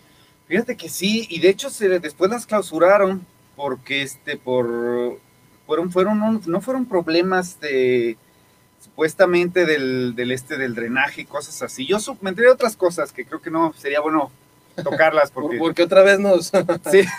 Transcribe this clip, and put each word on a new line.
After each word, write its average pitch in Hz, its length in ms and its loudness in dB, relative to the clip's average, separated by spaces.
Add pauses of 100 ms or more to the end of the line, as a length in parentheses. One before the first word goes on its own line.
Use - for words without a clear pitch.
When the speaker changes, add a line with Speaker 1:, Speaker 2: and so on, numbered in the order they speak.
(480)
Speaker 1:
Fíjate 226 280 -2
que 165 140 -14
sí, 214 400 -2
y 170 100 -8
de 156 80 4
hecho 196 220 0
se, - 180 -2 (120)
después 170 300 -2
las 233 160 -6
clausuraron, 190 800 2 (300)
porque 139 460 -6
este, 139 340 -10
por, 120 840 -2 (500)
fueron, 170 240 -2
fueron, 196 280 2
no, 220 260 0
no 165 140 -2
fueron 254 260 -4
problemas 180 760 -2
de, 127 560 0 (680)
supuestamente 175 840 2
del, 131 500 0
del 123 160 -4
este, 131 260 -6
del 131 180 -4
drenaje 120 460 -2
y 127 40 -18
cosas - 360 -12
así. 131 240 -8
Yo 214 140 0
su-, 254 200 -10
me 190 120 -6
enteré 220 160 2
de 254 60 10
otras 240 220 -2
cosas - 380 -2
que 123 120 -12
creo 160 160 -12
que 165 100 -12
no 165 260 0
sería 143 240 -4
bueno 151 280 0 (540)
tocarlas 156 480 2
Speaker 2:
<laughs> - 0 -
Por-, - 120 -8
Speaker 1:
porque 147 140 -4
Speaker 2:
porque 165 260 0
otra 185 200 6
vez 196 160 6
nos 190 280 2
<laughs> 180 440 -2
Speaker 1:
Sí, 190 100 8 (180)